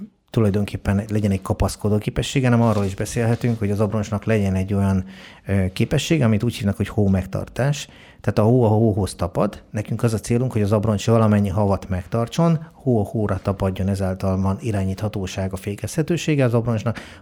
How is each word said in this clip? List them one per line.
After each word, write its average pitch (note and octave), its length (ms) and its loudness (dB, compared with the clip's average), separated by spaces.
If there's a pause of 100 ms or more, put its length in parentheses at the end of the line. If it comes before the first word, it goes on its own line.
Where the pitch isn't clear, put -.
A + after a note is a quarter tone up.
(300)
tulajdonképpen G2+ 800 0
legyen G#2 220 0
egy F#2+ 120 0
kapaszkodó G#2 560 -2
képessége, - 500 -2
hanem A#2 180 4
arról G#2 180 2
is F#2+ 100 -4
beszélhetünk, A#2 640 -2
hogy G2+ 120 -2
az G2+ 100 -2
abroncsnak G#2 440 -2
legyen G#2 300 2
egy F#2+ 200 -2
olyan, G2 300 2 (420)
ö, G2 260 0
képessége, C#3+ 520 0
amit A2 180 2
úgy A#2+ 120 0
hívnak, G2+ 220 -2
hogy G2+ 120 -2
hómegtartás. G2 1000 0 (320)
Tehát - 180 0
a - 40 4
hó A#2+ 220 6
a G#2+ 40 4
hóhoz G#2+ 460 2
tapad. - 560 -2
Nekünk G#2+ 320 -4
az A2+ 120 0
a G#2 40 -2
célunk, A#2+ 340 -2
hogy G#2+ 100 0
az G2+ 100 2
abroncs G#2+ 340 0
valamennyi G#2+ 420 4
havat G2 400 0
megtartson, A#2 720 0 (140)
hó A#2+ 280 0
a G2+ 40 0
hóra G2+ 380 -2
tapadjon, F#2+ 460 -2
ezáltal F#2+ 520 -2
van F#2+ 200 0
irányíthatósága, G2 960 -4
fékezhetősége C#3+ 880 -2
az A#2 100 2
abroncsnak, A2+ 440 -2 (240)